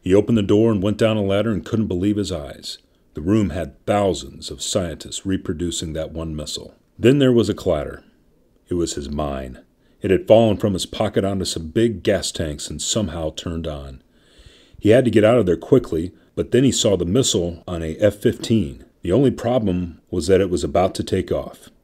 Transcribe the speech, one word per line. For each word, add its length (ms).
He 140
opened 220
the 60
door 280
and 100
went 160
down 200
a 40
ladder 300
and 140
couldn't 220
believe 280
his 160
eyes. 460
The 60
room 280
had 360
thousands 640
of 120
scientists 640
reproducing 640
that 200
one 240
missile. 380
Then 220
there 140
was 160
a 40
clatter. 520
It 60
was 180
his 160
mine. 500
It 80
had 180
fallen 280
from 160
his 140
pocket 400
onto 180
some 240
big 340
gas 300
tanks 380
and 120
somehow 500
turned 360
on. 340
He 100
had 140
to 80
get 140
out 120
of 80
there 120
quickly, 560
but 180
then 120
he 80
saw 240
the 100
missile 640
on 160
a 140
F 180
fifteen. 680
The 100
only 200
problem 800
was 180
that 140
it 80
was 140
about 320
to 80
take 280
off. 380